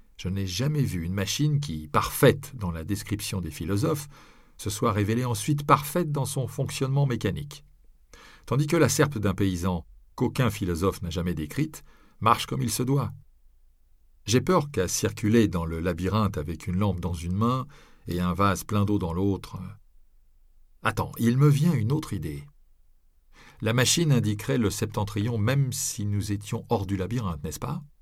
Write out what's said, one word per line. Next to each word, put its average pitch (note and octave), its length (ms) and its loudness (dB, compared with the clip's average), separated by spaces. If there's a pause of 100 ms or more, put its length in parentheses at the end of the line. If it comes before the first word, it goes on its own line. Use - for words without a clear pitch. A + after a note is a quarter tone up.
(180)
je - 100 -6
n'ai G2 180 -2
jamais C3 380 0
vu F#2 220 -2
une F2+ 80 -4
machine C#3+ 480 0
qui, D#2 260 -6
parfaite C#3+ 720 2
dans F2+ 140 -4
la E2 120 -6
description G2+ 560 -4
des D#2+ 120 -6
philosophes, G#2+ 580 -2 (480)
se - 120 -6
soit A#2+ 220 0
révélée G#2+ 320 2
ensuite B2+ 420 -2
parfaite D3+ 460 4
dans C#3+ 140 0
son B2 240 -4
fonctionnement C3+ 560 0
mécanique. G2 580 -4 (840)
Tandis D3 220 2
que E3+ 80 2
la D#3 140 6
serpe - 280 2
d'un G2+ 160 0
paysan, F#2 520 0 (300)
qu'aucun B2 340 0
philosophe F2+ 520 -2
n'a E2+ 80 -6
jamais F2 240 -2
décrite, D#2+ 520 -4 (340)
marche A2+ 280 4
comme C3 140 -4
il A#2+ 80 -2
se - 140 -2
doit. C3 300 0 (1120)
J'ai A2+ 160 4
peur E3+ 300 2
qu'à F#2 160 0
circuler G#2 600 2
dans F2 180 -2
le E2 140 -4
labyrinthe F#2 580 0
avec D#2 300 -6
une F2+ 100 -2
lampe F#2+ 240 0
dans F2 120 -2
une E2+ 220 -4
main B2 320 0 (400)
et F2 140 -2
un F2+ 120 0
vase F#2+ 300 0
plein G#2 220 2
d'eau G#2 120 2
dans F2+ 140 -2
l'autre. F#2+ 460 -2 (1200)
Attends, - 360 -2
il A#2 200 4
me D3 120 8
vient D3+ 240 4
une A2+ 180 0
autre D3+ 220 -2
idée. D2+ 320 -6 (1160)
La G#2+ 120 0
machine C#3 380 4
indiquerait G#2+ 460 2
le G#2+ 120 2
septentrion G#2+ 680 -2
même B2+ 360 2
si - 320 -4
nous G2+ 260 0
étions G2+ 380 -6
hors G2+ 160 0
du G2 100 -4
labyrinthe, F#2 480 -4
n'est-ce D#2 160 -8
pas ? E3+ 240 -6 (180)